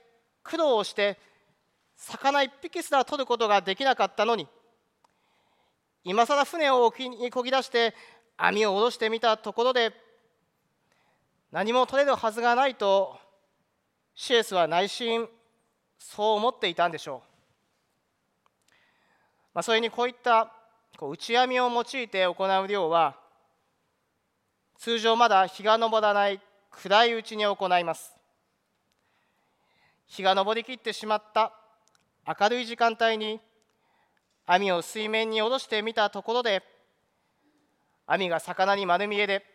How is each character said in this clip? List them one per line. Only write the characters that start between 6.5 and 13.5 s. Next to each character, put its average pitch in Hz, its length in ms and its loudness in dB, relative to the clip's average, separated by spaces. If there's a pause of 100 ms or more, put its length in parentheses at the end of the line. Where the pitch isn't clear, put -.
を 247 160 4
沖 254 240 -4
に 240 200 -8
漕 247 140 -4
ぎ 247 60 -6
出 262 120 0
し - 80 -10
て 233 240 0 (420)
網 190 300 2
を 202 60 0
下 196 80 0
ろ 233 100 2
し 226 60 -12
て 220 140 -2
み 226 100 -6
た 226 160 2
と 220 160 -10
こ 233 100 -4
ろ 254 100 2
で、 226 220 0 (1600)
何 196 200 -2
も 254 140 4
取 269 180 0
れ - 0 -
る 269 120 2
は 220 160 -2
ず 226 80 -8
が 240 160 2
な 269 100 4
い 262 80 -2
と、 196 420 0 (960)